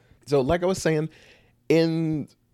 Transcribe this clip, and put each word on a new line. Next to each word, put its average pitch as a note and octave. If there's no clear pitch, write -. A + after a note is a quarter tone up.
So, C#3
like E3
I F3
was F#3+
saying, D#3
in D#3+